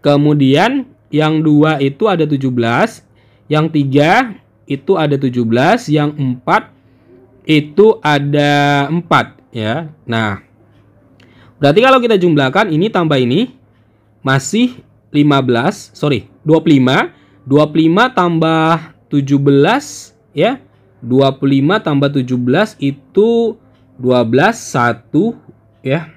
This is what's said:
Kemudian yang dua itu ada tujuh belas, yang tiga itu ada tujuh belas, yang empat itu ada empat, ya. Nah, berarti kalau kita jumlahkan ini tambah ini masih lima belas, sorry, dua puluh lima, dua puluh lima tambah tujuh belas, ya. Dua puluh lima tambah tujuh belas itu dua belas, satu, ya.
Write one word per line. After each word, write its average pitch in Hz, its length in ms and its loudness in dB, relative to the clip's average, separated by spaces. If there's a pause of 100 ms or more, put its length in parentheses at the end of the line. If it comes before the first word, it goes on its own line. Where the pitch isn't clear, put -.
Kemudian 147 840 2 (260)
yang 156 300 0
dua 151 400 2
itu 139 260 -2
ada 170 140 0
tujuh 135 260 -2
belas, 123 540 -2 (480)
yang 151 180 0
tiga 160 640 0 (320)
itu 151 320 -4
ada 151 220 -2
tujuh 123 260 -2
belas, 143 460 0
yang 147 240 -2
empat 143 580 -4 (720)
itu 160 560 2
ada 143 880 0
empat, 156 480 -2 (160)
ya. 117 380 -6 (180)
Nah, 110 320 -4 (1200)
berarti 147 220 2
kalau 262 180 4
kita 226 160 0
jumlahkan 175 560 0
ini 180 160 0
tambah 160 300 0
ini 135 340 -2 (720)
masih 160 540 -2 (340)
lima 147 300 2
belas, 127 500 -4
sorry, 143 320 -4 (160)
dua 156 220 0
puluh 143 180 4
lima, 156 320 0 (320)
dua 147 240 2
puluh 160 200 0
lima 220 200 2
tambah 165 840 -2 (160)
tujuh 143 260 0
belas, 143 800 0 (180)
ya. 220 240 -2 (460)
Dua 135 320 0
puluh 139 260 0
lima 175 220 0
tambah 143 320 0
tujuh 127 240 -4
belas 147 400 -2
itu 214 800 -2 (400)
dua 123 240 2
belas, 147 320 2
satu, 147 800 -4 (480)
ya. 151 340 -4